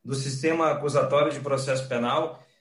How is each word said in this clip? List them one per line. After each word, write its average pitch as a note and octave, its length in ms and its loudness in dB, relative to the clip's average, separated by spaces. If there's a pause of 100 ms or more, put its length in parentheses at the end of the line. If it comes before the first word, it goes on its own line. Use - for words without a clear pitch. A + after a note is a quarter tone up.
do B2+ 80 -6
sistema D3+ 580 0
acusatório C#3+ 600 2
de - 80 -6
processo C3 480 -2
penal, C3 560 -2 (180)